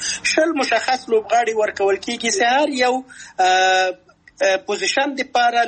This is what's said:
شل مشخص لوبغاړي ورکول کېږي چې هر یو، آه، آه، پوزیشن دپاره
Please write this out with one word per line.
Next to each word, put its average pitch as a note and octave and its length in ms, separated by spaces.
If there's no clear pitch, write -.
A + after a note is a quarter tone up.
شل D#4+ 280
مشخص B3+ 480
لوبغاړي A3 460
ورکول G3+ 400
کېږي A3+ 420
چې A#3+ 60
هر C#4 260
یو، B3+ 200
آه، F#3 500
آه، F#3+ 140
پوزیشن C4 500
دپاره A#3+ 480